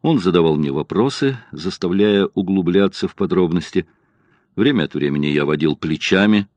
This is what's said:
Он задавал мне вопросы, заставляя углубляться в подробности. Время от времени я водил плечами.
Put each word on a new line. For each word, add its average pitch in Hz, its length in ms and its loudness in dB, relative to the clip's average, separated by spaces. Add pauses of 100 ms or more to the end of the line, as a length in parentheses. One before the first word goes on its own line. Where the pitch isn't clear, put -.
Он 151 180 2
задавал 85 380 2
мне 73 140 -2
вопросы, 123 640 -2 (140)
заставляя 95 840 0
углубляться 95 720 0
в - 80 -8
подробности. 87 720 -2 (680)
Время 113 280 2
от 69 120 -8
времени 71 320 -2
я 73 180 0
водил 76 300 0
плечами. 101 800 0